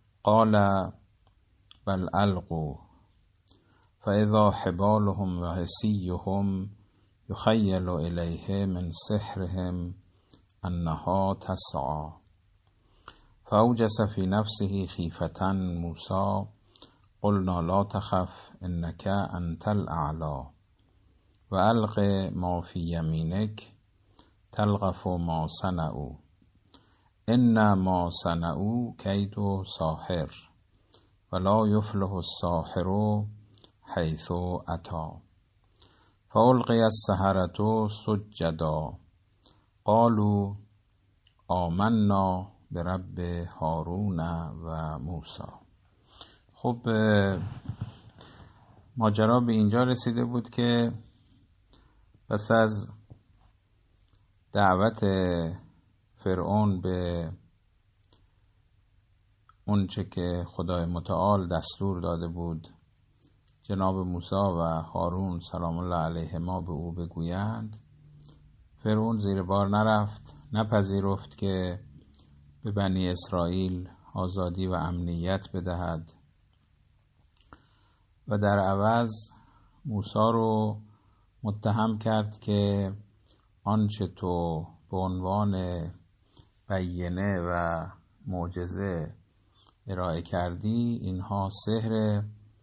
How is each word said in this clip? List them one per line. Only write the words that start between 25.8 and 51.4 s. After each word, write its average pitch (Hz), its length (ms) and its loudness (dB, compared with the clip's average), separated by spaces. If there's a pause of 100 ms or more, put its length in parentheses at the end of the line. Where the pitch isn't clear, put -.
انما 104 840 4 (140)
صنعوا 92 720 -2
کید 101 380 -2 (420)
ساحر 80 520 -2 (1000)
ولا 101 360 4
یفلح 104 460 0
الساحر 87 760 -2 (1080)
حیث 80 360 -2 (360)
اتی. 82 420 -6 (1160)
فالقی 117 540 6
السحرة 104 1080 2
سجدا 82 1080 -2 (880)
قالوا 104 720 4 (920)
آمنا 95 1040 2 (200)
برب 92 480 -4 (400)
هارون 82 600 -2 (440)
و 80 360 -6
موسی. 80 440 -10 (1080)
خب، 123 320 0
اه، 107 540 4 (1600)
ماجرا 110 420 6
به 120 140 2
اینجا 110 300 4
رسیده 123 420 0
بود 120 240 -4
که 120 440 2 (1400)